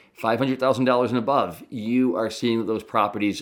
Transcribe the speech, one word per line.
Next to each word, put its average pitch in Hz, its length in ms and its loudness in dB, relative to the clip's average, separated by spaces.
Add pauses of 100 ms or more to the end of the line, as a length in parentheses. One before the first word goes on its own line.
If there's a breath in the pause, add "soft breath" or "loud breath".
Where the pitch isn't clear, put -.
(120)
five 113 260 0
hundred 131 220 -2
thousand 131 240 2
dollars 123 280 2
and 123 60 0
above, 110 520 0
you 120 480 0
are 113 120 -2
seeing 113 300 0
that 110 60 -4
those 104 180 -2
properties 104 580 0